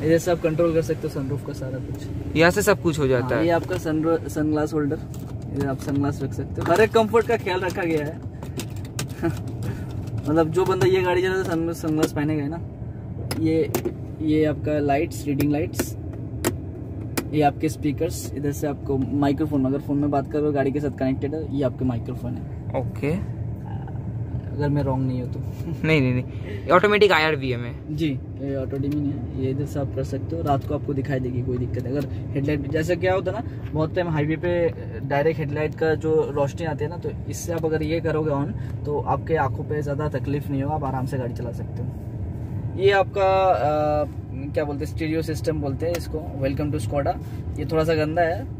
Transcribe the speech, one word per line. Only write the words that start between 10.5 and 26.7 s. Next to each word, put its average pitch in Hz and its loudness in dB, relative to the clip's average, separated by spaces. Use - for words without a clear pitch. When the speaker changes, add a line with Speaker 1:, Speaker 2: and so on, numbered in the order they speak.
Speaker 1:
बंदा 185 4
ये 185 6
गाड़ी 180 4
चलाता 190 2
है 185 0
सन-, 165 0
sunglass 156 0
पहनेगा 151 0
ही 143 -2
ना। 165 -6
ये, 160 2
ये 156 4
आपका 151 0
lights, 143 0
reading 143 2
lights, - -2
ये 151 4
आपके 147 2
speakers, 151 -2
इधर 143 -2
से 147 -2
आपको 139 -2
microphone, 143 2
अगर 135 2
फोन 143 -2
में 143 2
बात 139 0
करो 151 2
गाड़ी 135 2
के 147 0
साथ 143 -2
connected 135 0
है, 147 -4
ये 143 2
आपके 127 0
माइक्रोफोन 123 -2
है। - -6
Speaker 2:
ओके। 147 -2
Speaker 1:
अगर 143 0
मैं 143 2
wrong 131 0
नहीं 127 -2
हूँ 120 -4
तो। - -6
Speaker 2:
नहीं, 156 6
नहीं, 127 4
नहीं, - -4
Automatic 202 6